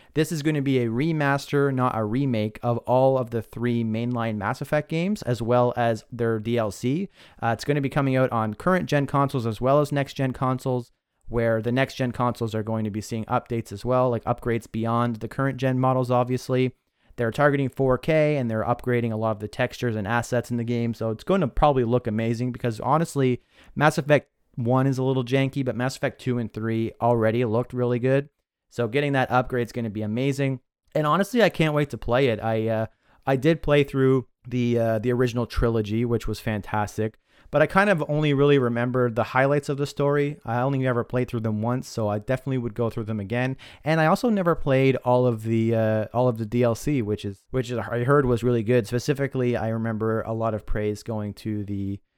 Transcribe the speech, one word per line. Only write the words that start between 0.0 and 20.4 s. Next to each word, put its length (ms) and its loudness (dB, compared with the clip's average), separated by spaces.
This 160 0
is 120 -4
gonna 200 0
be 160 2
a 100 0
remaster, 880 0
not 240 0
a 60 0
remake, 580 -2
of 160 0
all 400 2
of 120 -4
the 120 -2
three 400 -2
mainline 540 -2
Mass 240 -4
Effect 280 -2
games, 340 -2
as 200 -2
well 340 2
as 360 0
their 260 0
D 180 -2
L 140 0
C. 380 -2
Uh, 60 0
it's 160 -2
gonna 160 0
be 80 -2
coming 260 0
out 160 2
on 240 0
current 340 0
gen 180 0
consoles 420 0
as 120 -6
well 200 4
as 100 0
next 240 -2
gen 180 -2
consoles, 600 -4
where 340 0
the 120 -2
next 220 0
gen 180 -2
consoles 420 -2
are 80 -2
going 220 -2
to 80 -4
be 80 -6
seeing 240 -6
updates 480 -4
as 120 -12
well, 240 2
like 140 -2
upgrades 480 -4
beyond 460 0
the 100 -10
current 300 -4
gen 240 0
models, 320 2
obviously. 640 0
They're 140 0
targeting 380 2
four 280 2
K, 420 2
and 120 -2
they're 140 -2
upgrading 480 -2
a 40 -4
lot 140 -2
of 80 -4
the 80 -8
textures 480 -4
and 100 -4
assets 460 -2